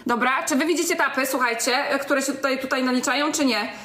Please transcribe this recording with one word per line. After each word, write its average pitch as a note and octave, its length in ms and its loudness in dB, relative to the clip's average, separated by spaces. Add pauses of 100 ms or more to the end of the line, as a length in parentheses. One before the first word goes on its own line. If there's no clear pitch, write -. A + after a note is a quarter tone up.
Dobra, B3 380 0
czy D#4+ 120 0
wy C#4+ 100 2
widzicie E4 300 0
tapy, C4+ 300 0
słuchajcie, B3 520 0 (240)
które C#4 200 0
się C4+ 120 -2
tutaj, C4+ 260 -2
tutaj C4 240 -2
naliczają, C4 480 0
czy D4 140 2
nie? A3+ 240 0 (160)